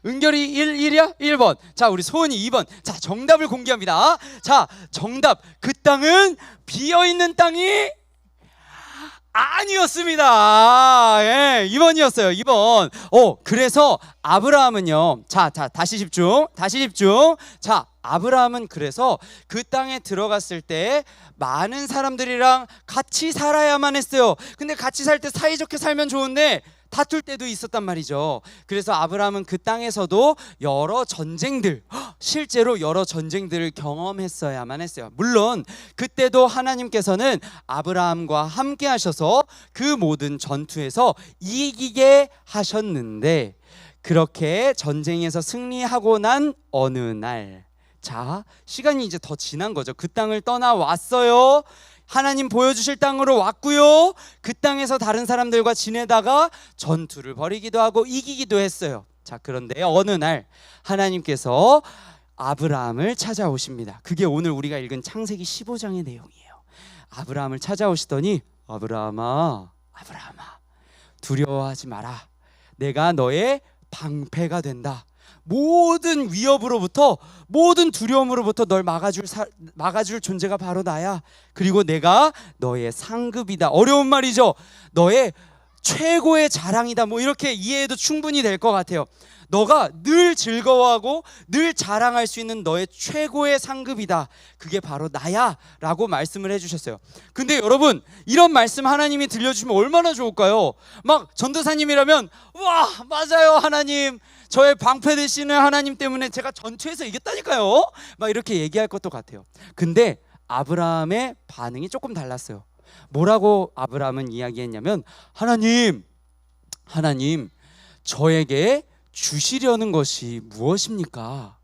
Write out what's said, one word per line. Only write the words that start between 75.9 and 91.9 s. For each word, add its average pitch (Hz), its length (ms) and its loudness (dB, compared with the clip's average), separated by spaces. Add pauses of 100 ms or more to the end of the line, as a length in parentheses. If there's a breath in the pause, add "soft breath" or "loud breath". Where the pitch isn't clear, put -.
위협으로부터, 233 840 0 (300 soft breath)
모든 339 440 4
두려움으로부터 240 760 0
널 190 180 0
막아줄 180 440 -6
사-, 208 180 -8 (280)
막아줄 185 480 -4
존재가 190 360 -6
바로 185 260 -6
나야. 170 380 -6 (320 soft breath)
그리고 196 300 2
내가 175 480 4 (260 loud breath)
너의 123 340 -4
상급이다." 214 800 -4
어려운 262 380 4
말이죠. 254 460 4 (400 soft breath)
"너의 196 400 4 (480 soft breath)
최고의 320 680 2
자랑이다." 214 580 -2
뭐 226 140 -6
이렇게 269 320 -4
이해해도 262 420 -6
충분히 302 480 -4
될 196 160 -2
것 226 120 2
같아요. 180 340 -2 (420 soft breath)
"너가 208 420 2 (140)
늘 330 320 2
즐거워하고 240 880 0 (240 loud breath)
늘 302 260 -2
자랑할 233 540 -2